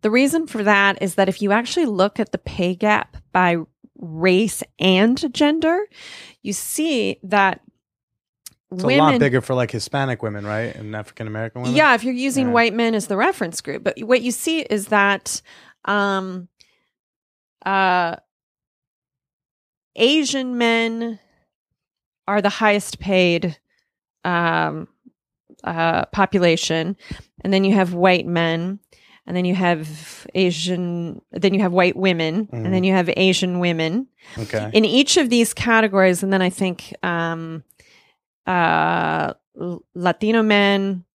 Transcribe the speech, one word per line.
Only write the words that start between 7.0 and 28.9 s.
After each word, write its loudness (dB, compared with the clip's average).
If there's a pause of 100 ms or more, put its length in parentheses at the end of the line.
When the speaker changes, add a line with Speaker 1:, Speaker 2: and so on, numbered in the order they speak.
Speaker 1:
that 0 (1080)
Speaker 2:
It's -8
Speaker 1:
women 4
Speaker 2:
a 6 (120)
lot 2
bigger 2
for, -4
like, -2
Hispanic -4
women, -8
right? -4
And -12
African -12
American -8
women? -2
Speaker 1:
Yeah, 4
if -2
you're -4
using -2
Speaker 2:
Yeah. -2
Speaker 1:
white 2
men 0
as -4
the -2
reference -2
group. -10
But -4
what 2
you -2
see -4
is -4
that, 0 (440)
um, -2 (1160)
uh, 2 (1800)
Asian 0
men 0 (1120)
are 0
the 0
highest 0
paid, 2 (680)
um, -2 (760)
uh, -2
population. 0 (460)
And -2
then 4
you 4
have 2
white 4
men. -2 (500)